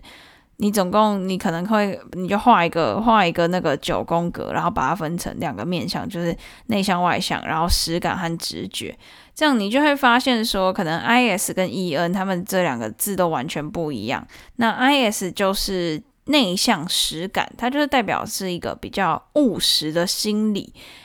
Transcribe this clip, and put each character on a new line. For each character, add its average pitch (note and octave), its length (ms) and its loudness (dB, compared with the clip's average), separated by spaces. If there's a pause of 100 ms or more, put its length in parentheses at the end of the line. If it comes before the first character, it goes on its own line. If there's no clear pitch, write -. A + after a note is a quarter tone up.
(600)
你 G3+ 120 2
总 G3 180 2
共， G3+ 380 2
你 F#3 100 -2
可 A3 140 0
能 F3 160 -2
会， G#3 320 2 (140)
你 F#3 120 -6
就 G3+ 140 0
画 G#3 260 6
一 E3+ 40 2
个， D3+ 320 0
画 A3 240 6
一 E3+ 80 2
个 - 140 2
那 F3+ 120 0
个 D#3 160 2
九 C3+ 260 -2
宫 E3+ 300 0
格， - 220 -8
然 D3+ 100 -2
后 E3+ 80 0
把 C3 160 0
它 D#3 80 0
分 E3 220 -4
成 - 240 -8
两 D3+ 120 -4
个 G2+ 120 -8
面 E3 220 -4
向， F3+ 200 -4
就 F3+ 140 -6
是 E3+ 120 -2 (340)
内 G#3+ 140 0
向 F#3 220 0
外 F3 160 2
向， - 260 -4
然 D#3+ 140 -2
后 - 80 2
实 E3+ 320 0
感 E3+ 180 -2
和 E3+ 200 -4
直 - 320 -8
觉。 - 280 -10 (380)
这 D#4 100 0
样 C4+ 140 4
你 G3+ 100 -2
就 B3+ 120 2
会 D4+ 120 4
发 B3+ 240 4
现 A#3+ 260 2
说， F#3+ 280 0
可 F#3+ 140 -2
能 D#3+ 120 -2
I A#3+ 340 2
S F#3 220 -2
跟 F#3 180 0
E F3 260 -2
N E3+ 160 0
他 G3 100 0
们 F#3+ 220 -2
这 F#3+ 180 0
两 C3+ 160 -2
个 A2+ 120 -4
字 - 220 -4
都 F3+ 140 2
完 C#3 180 -2
全 D3+ 240 -6
不 D#3+ 220 -4
一 G#2+ 140 -6
样。 A#2 200 -4 (300)
那 A#3 140 0
I B3+ 420 4
S G3 220 -4
就 G3 200 0
是 F3 480 -2 (260)
内 C4 280 2
向 F#3 320 0
实 D#3+ 400 -2
感， - 300 -4
它 A#3+ 120 -2
就 C#4 80 -2
是 D4 80 2
代 C#4 160 2
表 F3 240 -2
是 G3 240 -6
一 F3 80 -4
个 - 160 -6
比 - 160 -12
较 F3+ 320 -2 (140)
务 A#3 240 4
实 - 320 0
的 E3+ 160 2
心 G#3+ 460 0
理。 - 200 -6 (320)